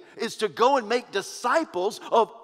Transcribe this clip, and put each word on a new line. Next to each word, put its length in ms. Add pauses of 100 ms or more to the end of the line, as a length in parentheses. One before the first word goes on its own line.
(160)
is 200
to 120
go 280
and 120
make 220
disciples 880 (140)
of 180 (140)